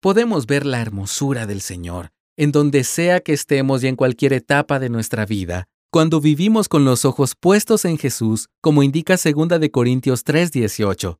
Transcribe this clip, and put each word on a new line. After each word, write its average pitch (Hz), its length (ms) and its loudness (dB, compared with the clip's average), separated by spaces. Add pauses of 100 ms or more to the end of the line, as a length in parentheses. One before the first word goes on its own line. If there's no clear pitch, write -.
Podemos 196 460 0
ver 139 180 -2
la 127 160 -2
hermosura 110 640 -6
del 101 140 -8
Señor 87 520 -10 (240)
en 147 160 0
donde 143 320 2
sea 175 360 0
que 165 120 -4
estemos 135 500 0
y 131 60 0
en 131 80 -2
cualquier 135 360 0
etapa 143 460 0
de 131 120 -4
nuestra 110 340 -4
vida, 92 440 -6 (220)
cuando 160 300 2
vivimos 180 480 2
con 147 160 2
los 127 200 2
ojos 135 300 0
puestos 208 500 2
en 170 120 0
Jesús, 113 520 -4 (120)
como 151 220 4
indica 156 340 0
segunda 165 420 0
de 151 120 0
Corintios 127 520 0
tres 160 300 0
dieciocho. 101 680 -2